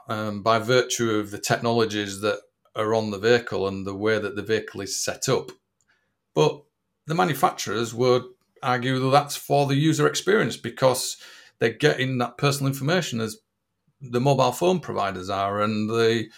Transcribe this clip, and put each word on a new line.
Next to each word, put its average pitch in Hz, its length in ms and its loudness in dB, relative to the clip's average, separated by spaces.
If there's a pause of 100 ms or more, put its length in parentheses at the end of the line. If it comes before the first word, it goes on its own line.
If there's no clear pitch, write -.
um, 107 360 -6
by 113 160 4
virtue 120 520 2
of 104 200 -2
the 101 80 -10
technologies 107 840 0
that 104 180 -2 (360)
are 110 180 -2
on 110 180 0
the 101 80 -6
vehicle 107 480 2
and 98 180 -6
the 98 100 -6
way 107 240 0
that 101 160 -6
the 104 60 -8
vehicle 104 400 -4
is 92 220 -6
set - 240 -6
up. 117 240 0 (840)
But 147 300 2 (440)
the 156 80 -4
manufacturers 117 760 0
would 123 300 2 (400)
argue 123 360 0
that 131 100 0
that's 139 260 2
for 143 320 0
the 139 80 0
user 147 320 4
experience 147 480 0
because - 640 0 (420)
they're 120 140 2
getting 131 460 0
that - 180 -4
personal 139 340 0
information 139 480 -2
as 110 180 -6 (640)
the 120 200 -2
mobile 127 320 4
phone 180 260 2
providers 98 500 -4
are, 101 320 -2
and 107 280 0
the, 113 480 2